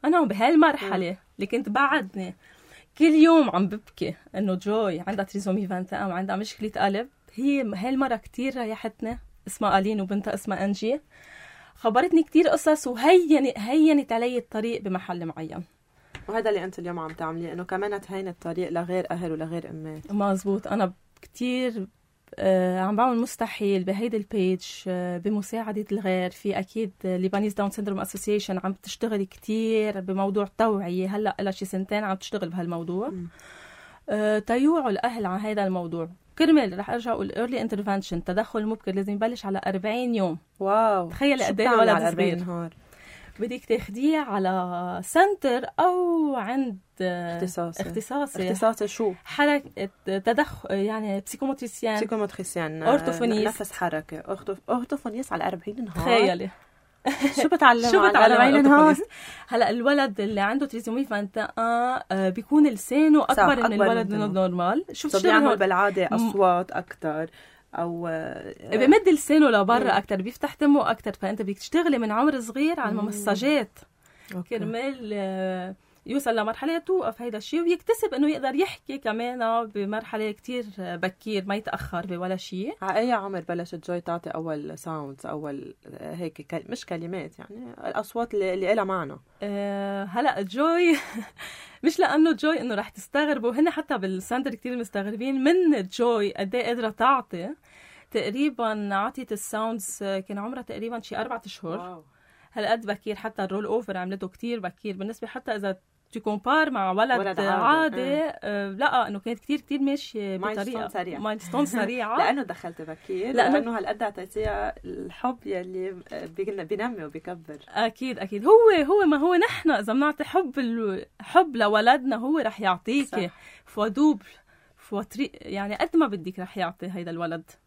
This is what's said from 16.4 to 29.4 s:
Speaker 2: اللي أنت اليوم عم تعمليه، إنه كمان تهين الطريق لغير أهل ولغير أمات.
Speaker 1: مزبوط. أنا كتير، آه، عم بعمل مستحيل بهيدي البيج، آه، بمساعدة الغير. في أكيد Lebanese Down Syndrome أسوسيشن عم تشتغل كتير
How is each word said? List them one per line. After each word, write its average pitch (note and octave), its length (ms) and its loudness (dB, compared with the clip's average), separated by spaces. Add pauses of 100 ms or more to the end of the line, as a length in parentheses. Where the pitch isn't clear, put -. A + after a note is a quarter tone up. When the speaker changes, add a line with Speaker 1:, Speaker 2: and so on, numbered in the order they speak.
Speaker 2:
اللي F#3+ 140 -2
أنت F#3 140 -10
اليوم F3 200 -8
عم D#3+ 140 -8
تعمليه، E3 400 -8
إنه F3 120 -8
كمان G3 360 -4
تهين F#3+ 280 -10
الطريق F3 420 -6
لغير F3 400 -4
أهل E3+ 220 -6
ولغير D#3+ 380 -8
أمات. D#3 420 -12
Speaker 1:
مزبوط. G3 540 -2
أنا G3+ 260 -2 (300)
كتير، B3 640 -4 (480)
آه، F#3 460 2
عم G3 160 0
بعمل A#3+ 220 2
مستحيل G3+ 680 -2
بهيدي G3+ 320 -2
البيج، F#3 480 -2 (240)
آه، F3+ 300 -4
بمساعدة G#3 720 -4
الغير. F#3 380 -2
في G3 280 -4
أكيد F#3+ 340 -6 (120)
Lebanese F#3+ 500 0
Down G3+ 160 -2
Syndrome G3+ 300 -4
أسوسيشن G3 640 -2
عم F#3+ 80 -2
تشتغل G3+ 520 -4
كتير G#3+ 760 -2